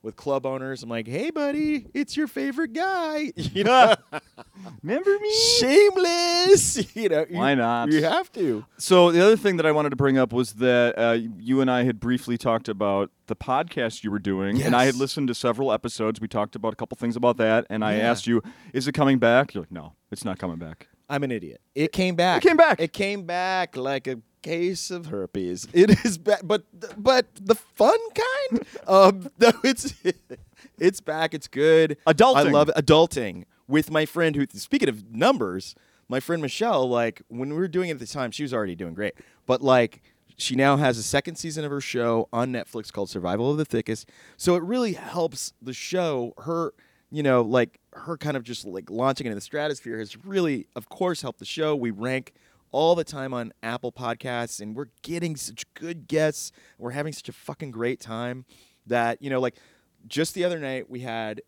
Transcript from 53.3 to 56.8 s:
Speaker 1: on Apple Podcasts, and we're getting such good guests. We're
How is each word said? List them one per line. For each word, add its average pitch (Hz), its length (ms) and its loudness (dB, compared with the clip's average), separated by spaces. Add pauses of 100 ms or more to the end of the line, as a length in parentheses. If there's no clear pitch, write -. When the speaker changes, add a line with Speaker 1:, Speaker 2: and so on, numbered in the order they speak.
Speaker 1:
on 120 200 -8 (100)
Apple 120 300 -6
Podcasts, 120 680 -8
and 107 160 -12
we're 135 120 -12 (140)
getting 165 340 -6
such - 360 -12
good 165 340 -14
guests. 156 460 -2 (240)
We're 120 140 -10